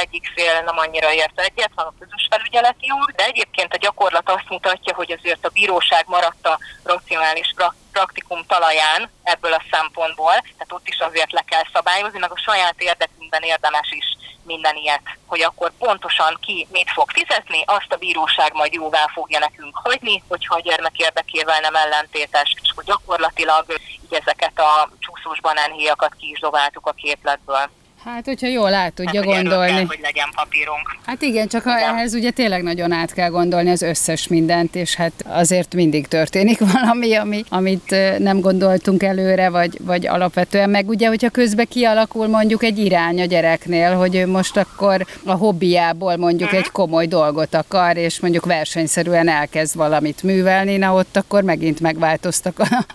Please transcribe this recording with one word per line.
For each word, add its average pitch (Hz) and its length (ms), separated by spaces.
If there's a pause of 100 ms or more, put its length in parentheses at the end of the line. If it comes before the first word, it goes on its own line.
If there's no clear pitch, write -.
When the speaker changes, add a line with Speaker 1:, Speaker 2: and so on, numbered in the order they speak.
Speaker 1:
egyik 214 320
fél 165 300
nem 165 120
annyira 160 360
ért 156 260
egyet, 202 360
van 165 100
a 156 140
közös - 300
felügyeleti 233 560
jog, 277 300
de 190 100
egyébként 196 480
a 180 40
gyakorlat 185 520
azt 190 200
mutatja, 185 460
hogy 170 240
azért 170 260
a 170 80
bíróság 175 540
maradt 175 400
a 160 120 (240)
racionális 165 720
pra-, 175 180 (180)
praktikum 180 560
talaján 160 600 (140)
ebből 170 300
a 160 180
szempontból, 160 600 (240)
tehát 165 200
ott - 100
is - 120
azért 160 320
le 165 140
kell 160 180 (100)
szabályozni, 196 460
meg 175 120
a 180 140
saját 190 320
érdekünkben 165 640
érdemes 151 500
is 151 140 (380)
minden 160 320
ilyet, 151 260 (240)
hogy 170 160
akkor 165 360
pontosan 175 640
ki 185 300
mit 180 200
fog 151 200
fizetni, 185 540
azt 202 280
a - 20
bíróság 160 580
majd 151 200
jóvá 156 400
fogja 151 260
nekünk 147 440
hagyni, 233 440
hogyha 175 280
a 170 60
gyermek 165 360
érdekével 160 600
nem 156 160
ellentétes, 151 840
és - 100
akkor 160 120
gyakorlatilag 160 840 (380)
így - 180
ezeket - 380
a 151 300 (100)
csúszós - 420
banánhéjakat 151 800
ki 156 100
is 147 100
dobáltuk 147 480
a 151 40
képletből. 143 800 (360)
Speaker 2:
Hát, 240 200
hogyha 254 220
jól 220 260
át 185 200
tudja 180 260
Speaker 1:
Hát, 202 40
hogy 196 100
erről 185 160
Speaker 2:
gondolni. 185 220
Speaker 1:
kell, 190 140
hogy 156 160
legyen 147 340
papírunk. 151 600 (100)
Speaker 2:
Hát 247 160
igen, 220 260
csak 226 160
ha 247 140
Speaker 1:
Igen. 220 180
Speaker 2:
ehhez 226 180
ugye 240 180
tényleg 196 320
nagyon 170 280
át 170 220
kell 175 160
gondolni 175 400
az 175 120
összes 165 460
mindent, 170 480
és 180 200
hát 170 160 (140)
azért 175 480
mindig 151 340
történik 196 600
<laughs> 180 60
valami, 233 420
ami, 214 340
amit, 190 420
ö, 190 280
nem 196 200
gondoltunk 190 640
előre, 190 460
vagy, 175 320
vagy 180 260
alapvetően. 180 640
Meg 202 200
ugye, 226 180
hogyha 226 220
közben 233 400
kialakul 220 580
mondjuk 220 360
egy 226 140
irány 175 440
a 180 40
gyereknél, 170 720
hogy 185 200
ő 185 120
most 185 300
akkor 190 480 (200)
a 190 60
hobbiából 175 840
mondjuk 175 340
Speaker 1:
Mhm. 196 100
Speaker 2:
egy 175 120
komoly 165 360
dolgot 156 480
akar, 175 420
és 170 220
mondjuk 170 260
versenyszerűen 165 840
elkezd 156 460
valamit 151 480
művelni, 190 540
na 190 160
ott 185 240
akkor 202 260
megint 160 360
megváltoztak 160 800
a, - 80 (280)